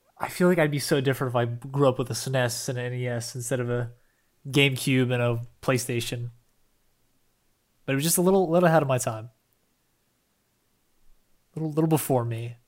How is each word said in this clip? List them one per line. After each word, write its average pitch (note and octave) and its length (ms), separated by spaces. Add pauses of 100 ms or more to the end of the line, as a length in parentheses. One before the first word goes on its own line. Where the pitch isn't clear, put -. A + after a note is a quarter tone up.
(200)
I - 100
feel F3+ 180
like F3+ 120
I'd D#3 120
be C#3+ 80
so C#3+ 220
different C3 300
if B2 40
I A#2+ 100
grew C3+ 440
up B2 100
with B2+ 120
a A#2 40
snes B2+ 540
and B2 80
an B2 80
N B2 80
E B2 140
S A#2+ 280
instead B2 240
of A#2+ 100
a A#2+ 220 (580)
GameCube C3 640
and B2 100
a A#2+ 200 (200)
PlayStation. A#2+ 680 (1600)
But C#3 80
it - 20
was C#3 100
just E3+ 120
a F3+ 40
little, F#3 280
little F3 200
ahead D#3+ 140
of C#3 40
my C3 120
time. A2+ 300 (2250)
Little, D#3 160
little D#3+ 180
before C3+ 340
me. A#2 320 (120)